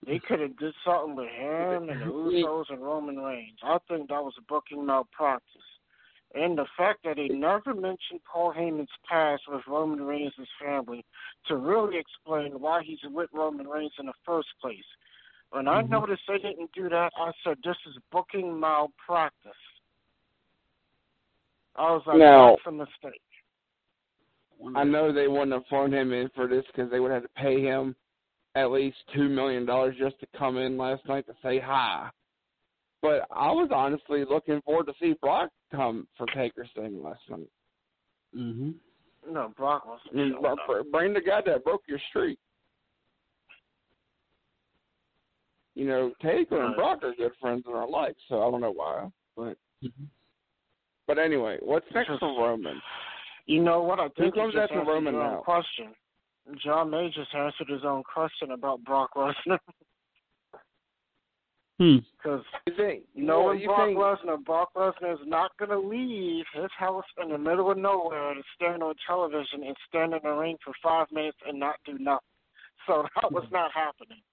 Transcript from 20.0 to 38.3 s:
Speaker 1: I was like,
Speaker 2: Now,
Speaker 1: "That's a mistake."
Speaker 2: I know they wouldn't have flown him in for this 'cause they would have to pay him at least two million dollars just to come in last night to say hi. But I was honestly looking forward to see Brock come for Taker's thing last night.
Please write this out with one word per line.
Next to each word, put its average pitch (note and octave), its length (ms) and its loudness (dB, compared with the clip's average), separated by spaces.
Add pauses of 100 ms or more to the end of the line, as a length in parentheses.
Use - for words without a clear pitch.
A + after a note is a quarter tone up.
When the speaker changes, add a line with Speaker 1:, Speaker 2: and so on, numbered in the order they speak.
Speaker 1:
I D#3+ 140 2
was D#3+ 140 0
like, D#3+ 120 4
Speaker 2:
Now, C#3 400 12
Speaker 1:
"That's - 100 -6
a E3+ 40 -8
mistake." - 500 -12 (1500)
Speaker 2:
I C#3 80 2
know D3+ 300 4
they C#3+ 160 4
wouldn't C#3 240 2
have B2+ 140 -4
flown C#3 260 2
him C3+ 180 2
in B2 240 -2
for B2+ 120 -2
this B2+ 180 2 (100)
'cause B2 160 -2
they B2 80 2
would B2+ 120 2
have B2 120 -2
to B2 60 -14
pay C3+ 320 2
him C3+ 340 -2 (600)
at C3+ 160 2
least C3+ 260 0 (160)
two C#3+ 160 2
million C3 360 0
dollars B2+ 320 2
just C3+ 220 -2
to - 80 -16 (100)
come C3 200 -2
in C3 200 -2
last C3 300 -4
night C#3 200 -4
to - 140 -20
say C3 180 0
hi. B2+ 500 -2 (920)
But D3+ 280 2
I C#3+ 220 0
was E4 200 2
honestly C#3+ 540 0
looking D3 360 -2
forward D#3 260 0
to C#3+ 120 -8
see E3 220 2
Brock B3+ 300 0 (200)
come A#2+ 360 -4 (100)
for B2 100 -6
Taker's B2 480 -6
thing G#2 280 -10
last D#2 160 -12 (100)
night. F2 200 -14 (840)